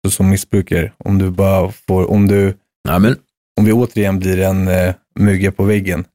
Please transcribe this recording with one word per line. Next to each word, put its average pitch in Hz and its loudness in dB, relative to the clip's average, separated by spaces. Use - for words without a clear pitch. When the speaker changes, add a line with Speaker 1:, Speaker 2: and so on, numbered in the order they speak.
Speaker 1:
som 95 0
missbrukare? 95 -2
Om 98 -2
du 95 0
bara 95 0
får, 92 -2
om 101 2
du, 98 2
Speaker 2:
Ja, 80 0
men 117 2
Speaker 1:
om 104 4
vi 110 4
återigen 110 0
blir 92 -2
en, 95 0
eh, 92 0
mygga 98 0
på 101 -2
väggen. 98 -2